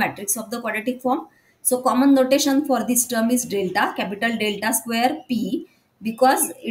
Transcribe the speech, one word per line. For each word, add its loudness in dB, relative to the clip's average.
matrix -4
of -10
the -6
quadratic -4
form. -2
So 0
common 4
notation 4
for 2
this 0
term 0
is -2
delta, 0
capital -4
delta -2
square 0
P, -4
because 2